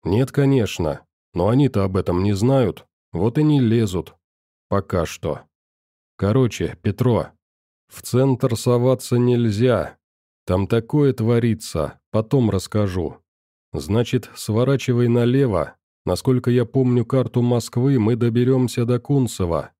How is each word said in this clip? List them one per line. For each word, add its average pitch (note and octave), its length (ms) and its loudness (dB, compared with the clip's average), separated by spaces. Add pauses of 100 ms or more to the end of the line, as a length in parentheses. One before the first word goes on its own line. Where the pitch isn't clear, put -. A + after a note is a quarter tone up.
Нет, A2 280 0
конечно, A2+ 720 0 (300)
но F2+ 140 2
они-то B2 340 2
об F#2+ 120 -4
этом F2+ 280 0
не G#2 100 0
знают, A#2 540 0 (240)
вот G#2 260 -2
и D3+ 60 2
не D3+ 180 2
лезут. G#2+ 540 -2 (520)
Пока F#2+ 380 -2
что. - 360 -8 (760)
Короче, G2+ 680 0
Петро, G#2 460 0 (600)
в - 140 -20
центр B2+ 560 0
соваться B2 640 0
нельзя. A#2+ 760 0 (480)
Там F#2 220 0
такое B2+ 460 0
творится, A2+ 840 -2 (120)
потом A2 380 0
расскажу. F#2 680 -4 (540)
Значит, G#2 640 -2
сворачивай B2 720 0
налево. A#2+ 680 0 (300)
Насколько A#2+ 460 0
я B2 140 2
помню B2 400 0
карту B2+ 360 -2
Москвы, B2 560 0
мы A2+ 200 2
доберёмся B2 680 0
до A#2+ 140 0
Кунцево. G#2 800 -2